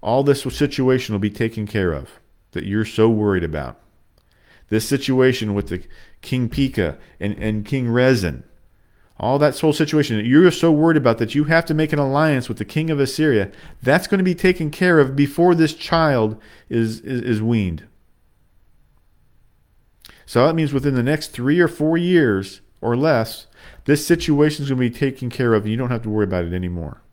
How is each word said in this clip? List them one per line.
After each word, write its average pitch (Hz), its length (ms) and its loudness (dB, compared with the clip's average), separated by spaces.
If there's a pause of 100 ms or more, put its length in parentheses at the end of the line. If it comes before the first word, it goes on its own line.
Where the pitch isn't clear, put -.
all 127 220 0
this 139 180 2
situation 131 720 -2
will 98 60 -2
be 104 100 -2
taken 110 340 -6
care 98 280 -2
of 67 260 -12 (340)
that - 120 -8
you're 104 200 -2
so 110 240 2
worried 104 360 2
about. 76 340 -8 (880)
This 110 200 -2
situation 127 680 2
with 101 140 -4
the 180 160 -6 (380)
King 127 260 -4
Pekah 110 500 -2 (220)
and, 101 180 -6
and 107 260 -4
King 127 240 -4
Rezin, 113 540 2 (760)
all 131 200 -2
that 143 220 2
whole 156 140 2
situation 151 420 0
that 104 80 -4
you're 151 260 6
so 165 220 2
worried 160 240 4
about 123 220 2
that 117 160 -4
you 147 100 2
have 165 220 2
to 156 80 -2
make 151 180 0
an 147 60 0
alliance 143 500 0
with - 80 -8
the 107 80 -6
king 156 240 -4
of 151 100 -2
Assyria, 131 540 0 (300)
that's 151 240 2
gonna 190 160 0
be 185 120 0
taken 180 360 0
care 175 280 2
of 135 160 4
before 143 400 2
this 160 200 0
child 131 640 0 (300)
is, 113 300 -2
is, 127 200 -6
is 110 220 -2
weaned. 104 440 -2 (2500)
So 123 220 2
that 165 80 2
means 156 180 0
within 139 220 -2
the 123 80 0
next 151 300 -2
three 143 280 0
or 170 80 4
four 156 300 -2
years 147 640 0 (180)
or 117 160 -2
less, 127 500 -2 (380)
this 147 220 0
situation 151 560 0
is 139 80 -6
gonna 131 100 -2
be 123 80 2
taken 131 400 -4
care 120 240 0
of, 107 120 2
and 107 60 -4
you 110 60 -2
don't 123 140 -4
have 113 140 -4
to 107 60 -6
worry 107 140 0
about 92 220 -2
it 87 80 -6
anymore. 87 480 -8 (100)